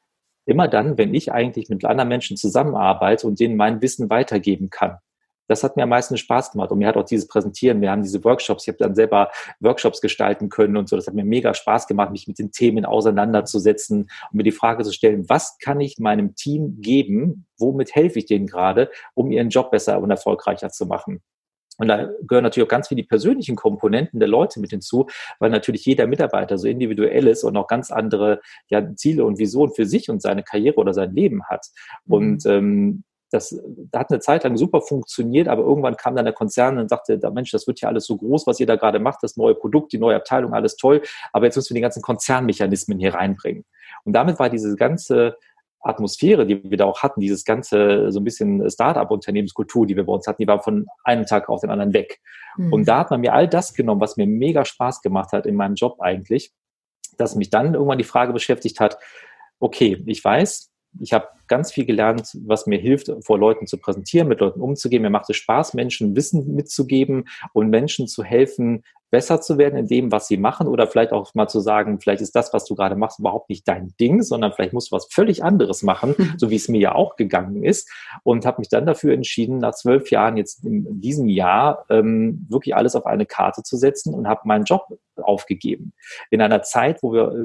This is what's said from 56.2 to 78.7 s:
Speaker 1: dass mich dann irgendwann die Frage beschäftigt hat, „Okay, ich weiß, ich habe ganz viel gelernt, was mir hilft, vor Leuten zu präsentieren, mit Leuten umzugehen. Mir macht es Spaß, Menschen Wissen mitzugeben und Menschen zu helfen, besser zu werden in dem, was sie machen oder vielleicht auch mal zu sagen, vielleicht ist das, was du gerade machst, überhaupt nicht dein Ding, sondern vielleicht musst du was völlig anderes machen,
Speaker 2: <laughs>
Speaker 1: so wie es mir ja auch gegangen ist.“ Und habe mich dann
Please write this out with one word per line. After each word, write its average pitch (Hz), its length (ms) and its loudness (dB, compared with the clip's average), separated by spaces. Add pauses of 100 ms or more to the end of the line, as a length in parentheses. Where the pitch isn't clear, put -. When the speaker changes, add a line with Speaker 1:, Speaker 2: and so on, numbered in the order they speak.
Speaker 1:
dass - 180 -2
mich 101 140 -2
dann 131 240 2
irgendwann 139 240 0
die 117 80 -2
Frage 123 280 0
beschäftigt - 460 -2
hat, 107 180 2 (640)
„Okay, 104 460 2
ich - 180 -6
weiß, 131 460 0 (320)
ich 117 120 -4
habe 110 140 0 (200)
ganz 127 240 0
viel 135 140 -2
gelernt, 110 600 0
was 107 220 -2
mir 101 120 0
hilft, 127 320 0 (140)
vor 107 120 4
Leuten 107 300 2
zu 101 100 -8
präsentieren, 101 500 -2
mit 120 120 0
Leuten - 220 0
umzugehen. 127 400 -2
Mir 107 80 0
macht 104 200 0
es 107 80 -2
Spaß, - 360 -2
Menschen 120 420 -2
Wissen 143 400 -2
mitzugeben 135 680 0 (280)
und 110 160 2
Menschen 123 380 0
zu - 160 -8
helfen, 120 600 2 (300)
besser 151 280 2
zu 151 180 0
werden 143 180 4
in 120 80 -2
dem, 123 260 0
was 107 160 0
sie 101 100 0
machen 123 300 0
oder 120 200 2
vielleicht 113 240 2
auch 101 240 -4
mal 107 120 2
zu - 120 -2
sagen, 107 400 0
vielleicht 101 240 0
ist 95 120 -10
das, 120 160 2
was 107 140 -2
du - 80 -8
gerade 95 220 -2
machst, 107 240 -4
überhaupt 104 280 -2
nicht 90 200 -6
dein 92 320 -4
Ding, 156 240 4
sondern 110 300 -2
vielleicht 92 200 -4
musst 123 180 -6
du - 40 -2
was - 160 -6
völlig 202 320 2
anderes 160 400 2
machen, 117 340 0
Speaker 2:
<laughs> 170 200 0
Speaker 1:
so 113 120 0
wie 110 60 2
es 107 120 -4
mir 113 140 2
ja 101 140 2
auch 196 200 0
gegangen 98 480 -2
ist.“ - 280 0 (320)
Und 120 240 2
habe 127 120 -2
mich 110 100 -8
dann 117 180 2